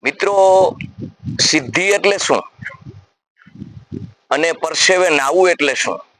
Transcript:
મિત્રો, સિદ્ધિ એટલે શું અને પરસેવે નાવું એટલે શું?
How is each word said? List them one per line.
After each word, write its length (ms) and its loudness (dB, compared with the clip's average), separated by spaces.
મિત્રો, 720 2
સિદ્ધિ 420 0
એટલે 360 2
શું 240 -2
અને 220 0
પરસેવે 580 0
નાવું 400 2
એટલે 240 0
શું? 260 -6